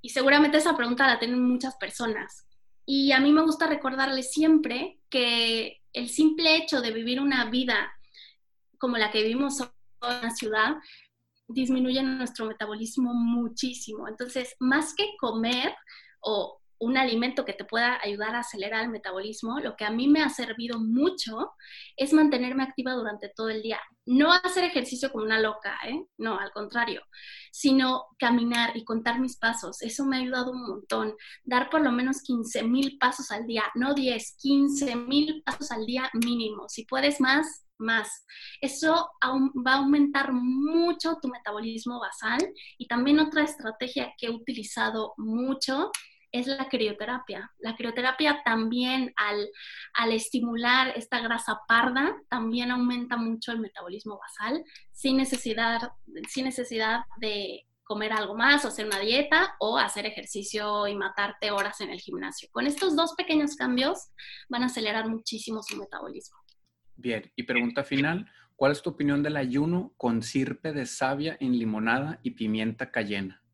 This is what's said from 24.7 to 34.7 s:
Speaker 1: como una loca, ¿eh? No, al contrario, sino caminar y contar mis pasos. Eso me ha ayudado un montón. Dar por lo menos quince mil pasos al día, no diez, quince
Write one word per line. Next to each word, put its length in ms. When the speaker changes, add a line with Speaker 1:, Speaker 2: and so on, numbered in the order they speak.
Speaker 1:
como 120
una 160
loca, 460
¿eh? 180
No, 200
al 140
contrario, 520
sino 560
caminar 580
y 80
contar 360
mis 180
pasos. 460
Eso 220
me 120
ha 20
ayudado 320
un 160
montón. 480
Dar 260
por 120
lo 100
menos 300
quince 420
mil 340
pasos 340
al 140
día, 180
no 180
diez, 440
quince 580